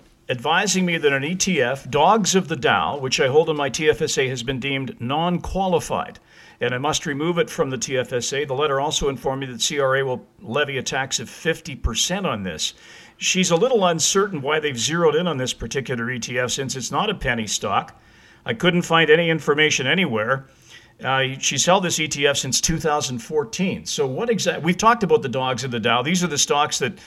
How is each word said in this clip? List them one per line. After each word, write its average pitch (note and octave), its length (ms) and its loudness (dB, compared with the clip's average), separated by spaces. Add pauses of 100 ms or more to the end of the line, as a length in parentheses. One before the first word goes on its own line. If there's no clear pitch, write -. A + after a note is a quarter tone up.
(300)
advising F3+ 560 2
me E3+ 120 2
that C#3+ 160 4
an C3+ 120 0
E F3+ 100 -2
T F3+ 260 0
F, C3 280 -2
Dogs F3 460 4
of F3+ 120 2
the D#3+ 80 -4
Dow, A2+ 420 2
which C3 220 -2
I C#3 80 4
hold D#3+ 220 4
in D3+ 80 0
my C#3 120 0
T D3+ 200 0
F C#3+ 120 4
S D3 160 -2
A, C3 120 2
has B2 140 -6
been B2+ 180 -6
deemed C3+ 400 -4
non-qualified. E3 1160 -2 (400)
And B2 140 0
I B2 60 -2
must D3 260 -2
remove D#3 320 -2
it E3 140 0
from B2+ 180 -2
the C3 80 -4
T B2+ 200 -4
F B2 140 -2
S B2 220 -2
A. C#3 100 -2
The C#3 100 -4
letter C#3 280 0
also D3+ 260 -2
informed C3+ 340 -2
me C3+ 40 -6
that A#2+ 160 -8
C D3 180 -2
R C3+ 160 4
A C3+ 80 2
will B2+ 220 -4 (160)
levy C3+ 380 -2
a A#2+ 40 -6
tax C3+ 360 -4
of A#2 100 -12
fifty D#3 460 -6
percent F3 500 -2
on A2 180 -2
this. D#2+ 300 -6 (420)
She's F3 360 0
a E3+ 40 4
little G#3+ 300 4
uncertain F3 560 0
why D3+ 180 0
they've D3 180 -2
zeroed D3+ 380 2
in F3+ 120 2
on D3+ 100 -2
this B2+ 160 -2
particular A#2+ 580 -4
E B2+ 80 -6
T B2 180 -6
F B2 120 0
since C3 260 -4
it's A#2+ 160 -8
not F3+ 180 0
a G3 60 -2
penny A#2 320 -2
stock. - 500 -2 (480)
I B2 80 -2
couldn't E3+ 280 2
find D#3+ 280 4
any E3 200 6
information D3+ 580 2
anywhere. C3+ 600 0 (560)
Uh, C3 340 0
she's C#3 260 -2
held F#3 200 6
this D#3+ 160 -2
E D#3 80 -2
T C#3+ 180 -2
F C#3 120 4
since B2+ 220 -2
two E3 200 0
thousand D3 400 0
fourteen. D3 640 -4
So C#3+ 220 -2
what F#3+ 240 -2
exact-, D#3+ 320 -2
we've F3 120 2
talked A3 280 4
about D#3 180 4
the C3 80 -6
dogs B2+ 340 -2
of C3 60 -4
the A#2 100 -4
Dow. A#2 220 2
These F3 220 0
are F3 40 -2
the D3 120 -4
stocks D3+ 400 2
that D3 280 -4